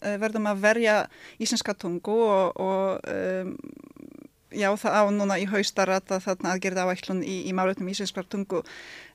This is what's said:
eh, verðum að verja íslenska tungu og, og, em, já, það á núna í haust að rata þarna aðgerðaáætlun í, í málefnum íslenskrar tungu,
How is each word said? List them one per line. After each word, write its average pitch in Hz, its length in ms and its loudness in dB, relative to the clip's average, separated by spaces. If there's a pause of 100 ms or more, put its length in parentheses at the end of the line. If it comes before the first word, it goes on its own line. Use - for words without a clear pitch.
eh, 208 160 -2
verðum 214 320 0
að 202 100 0
verja 214 480 4 (320)
íslenska 220 380 0
tungu 175 320 -4
og, 208 500 4
og, 190 480 0
em, 185 500 -4 (960)
já, 202 260 0
það 202 160 0
á 208 180 6
núna 202 300 2
í 202 60 -2
haust 196 280 0
að 190 120 4
rata 190 320 0
þarna 185 380 -2
aðgerðaáætlun 185 680 -2
í, 185 240 -4
í - 40 -2
málefnum 185 360 0
íslenskrar 190 400 -6
tungu, 190 340 -2 (520)